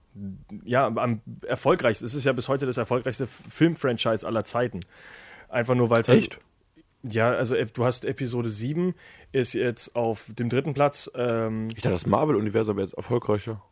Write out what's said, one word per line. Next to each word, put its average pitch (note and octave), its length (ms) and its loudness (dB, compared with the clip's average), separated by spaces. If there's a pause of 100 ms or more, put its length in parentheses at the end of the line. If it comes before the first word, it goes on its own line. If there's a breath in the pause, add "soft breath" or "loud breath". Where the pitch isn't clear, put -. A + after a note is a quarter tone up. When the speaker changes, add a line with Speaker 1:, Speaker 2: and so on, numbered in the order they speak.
(640)
Speaker 1:
ja, B2+ 240 2
am A#2 340 -2 (240)
erfolgreichsten. B2+ 600 2
Es A#2+ 100 0
ist C3+ 80 -4
ja C#3 100 4
bis A#2+ 140 -2
heute C3+ 180 0
das B2+ 120 -2
erfolgreichste B2 480 -2
F-, - 240 -14
Filmfranchise B2+ 760 2
aller G#2+ 200 0
Zeiten. A#2 340 -2 (680 loud breath)
Einfach B2 260 0
nur, A#2+ 140 4
weil's A#2 180 4
halt A#2+ 140 8
Speaker 2:
Echt? - 180 -6 (640)
Speaker 1:
Ja, A2+ 280 2
also, B2 240 0
äh, A#2+ 100 2
du A#2 200 -2
hast A#2+ 200 0
Episode A#2+ 440 -4
sieben, D3+ 460 -2 (360 soft breath)
ist B2+ 220 0
jetzt A#2 420 -2
auf A2+ 340 -2
dem A#2 200 -4
dritten C3+ 240 0
Platz, C#3+ 420 0
ähm, A2+ 540 -2
Speaker 2:
Ich A2+ 120 -12
dachte, - 80 0
das F2+ 160 0
Marvel-Universum G#2+ 720 2
wäre F#2+ 100 -2
jetzt - 80 -16
erfolgreicher. G#2+ 680 -4 (100)